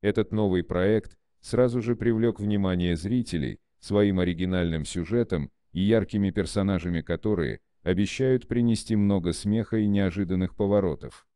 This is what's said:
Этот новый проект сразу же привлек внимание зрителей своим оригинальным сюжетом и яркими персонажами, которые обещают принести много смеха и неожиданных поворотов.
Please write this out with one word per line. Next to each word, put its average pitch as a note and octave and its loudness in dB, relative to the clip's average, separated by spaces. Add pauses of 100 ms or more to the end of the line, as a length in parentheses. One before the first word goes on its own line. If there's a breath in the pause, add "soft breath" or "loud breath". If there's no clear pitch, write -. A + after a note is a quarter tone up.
Этот G2+ 0
новый F#2+ 2
проект G2 0 (240)
сразу A#2+ 0
же A#2 0
привлек A2+ 0
внимание F#2 0
зрителей F2 -4 (200)
своим G2+ 2
оригинальным F2 0
сюжетом F#2 -2 (220)
и F2 -4
яркими G2+ 2
персонажами, F2+ -2
которые E2+ -2 (220)
обещают A#2 0
принести A2+ 0
много G2 2
смеха G#2+ -2
и G#2+ 2
неожиданных F#2+ 0
поворотов. F#2+ -2